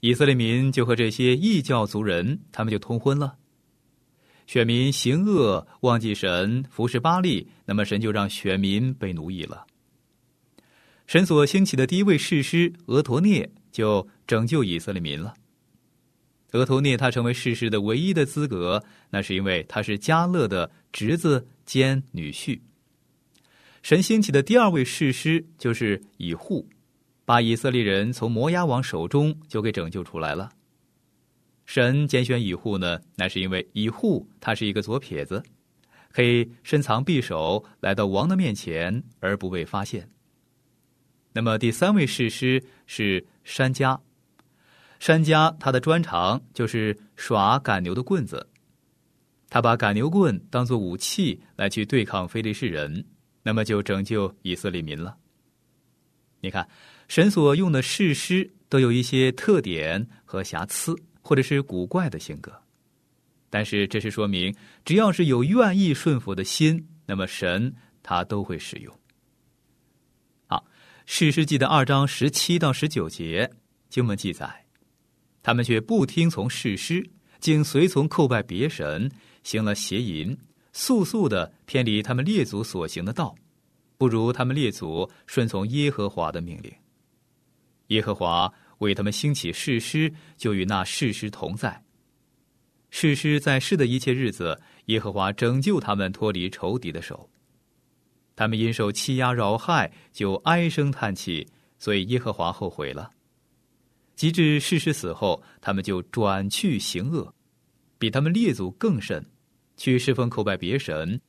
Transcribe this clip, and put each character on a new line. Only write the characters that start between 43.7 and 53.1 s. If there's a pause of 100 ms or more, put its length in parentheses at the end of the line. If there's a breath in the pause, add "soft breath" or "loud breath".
迦。 (960 soft breath)
珊
迦
他
的
专
长 (140)
就
是 (180 loud breath)
耍
赶
牛
的
棍
子， (1040)
他
把
赶
牛
棍
当
作
武
器 (140 loud breath)
来
去
对
抗
非
利
士
人， (380)